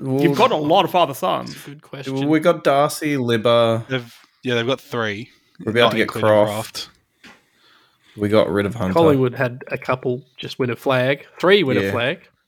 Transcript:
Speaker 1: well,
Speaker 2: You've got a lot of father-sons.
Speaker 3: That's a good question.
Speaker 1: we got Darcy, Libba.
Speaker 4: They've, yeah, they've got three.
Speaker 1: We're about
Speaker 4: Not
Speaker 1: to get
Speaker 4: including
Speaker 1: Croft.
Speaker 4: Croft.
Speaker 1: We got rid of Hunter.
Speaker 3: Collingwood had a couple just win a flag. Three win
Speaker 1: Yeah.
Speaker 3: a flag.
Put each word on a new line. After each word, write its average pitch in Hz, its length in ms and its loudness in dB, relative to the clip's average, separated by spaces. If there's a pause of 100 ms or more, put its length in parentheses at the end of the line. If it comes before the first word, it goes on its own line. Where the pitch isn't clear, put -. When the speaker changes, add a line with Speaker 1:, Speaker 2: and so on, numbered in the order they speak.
Speaker 1:
well, 135 200 -2
Speaker 2:
You've 143 160 4
got 240 140 4
a 208 40 0
lot 160 300 2
of - 60 -6
father-sons. 143 640 -2
Speaker 3:
That's - 100 -20
a - 60 -18
good 151 100 -20
question. 139 480 -6
Speaker 1:
we 156 120 4
got 165 220 2
Darcy, 147 520 0
Libba. 117 720 2
Speaker 4:
They've, 123 280 -8 (280)
yeah, 123 100 -4
they've 117 140 -2
got 127 120 -2
three. 110 520 -8 (340)
Speaker 1:
We're 107 60 -2
about 117 100 0
Speaker 4:
Not 120 100 4
Speaker 1:
to 117 60 -4
get 113 60 2
Speaker 4:
including 107 260 -2
Speaker 1:
Croft. 107 600 0 (340)
Speaker 4:
Croft. - 160 -20 (800)
Speaker 1:
We 104 120 0
got 107 220 4
rid 101 160 0
of 90 80 -6
Hunter. 92 180 -2
Speaker 3:
Collingwood 143 400 4
had 123 360 -6
a 131 100 -8
couple 127 420 -4 (160)
just - 220 -10
win 127 100 -2
a 117 60 -6
flag. 131 500 -2 (140)
Three 190 240 4
win 127 140 0
Speaker 1:
Yeah. 98 100 0
Speaker 3:
a 98 40 -2
flag. 123 280 -4 (280)